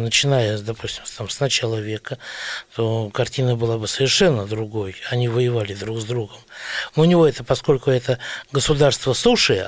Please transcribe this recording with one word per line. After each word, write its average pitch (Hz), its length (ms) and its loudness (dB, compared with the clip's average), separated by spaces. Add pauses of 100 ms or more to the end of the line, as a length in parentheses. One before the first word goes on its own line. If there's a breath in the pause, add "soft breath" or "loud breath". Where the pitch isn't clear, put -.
начиная, 113 560 2
допустим, 110 480 -8
с, - 60 -10
там, 104 180 -8
с - 100 -4
начала 123 360 0
века, 107 420 -6 (580 loud breath)
то 113 320 0
картина 123 480 0
была 113 220 0
бы 107 100 -4
совершенно 135 560 2
другой. 107 520 -6 (140)
Они 123 180 0
воевали 117 440 0
друг 107 260 -8
с 110 60 -6
другом. 113 320 -6 (580 loud breath)
Но 151 100 4
у - 20 8
него 170 200 8
это, 135 160 0
поскольку 135 480 0
это 127 280 0 (340 loud breath)
государство 139 640 2
суши, 123 540 2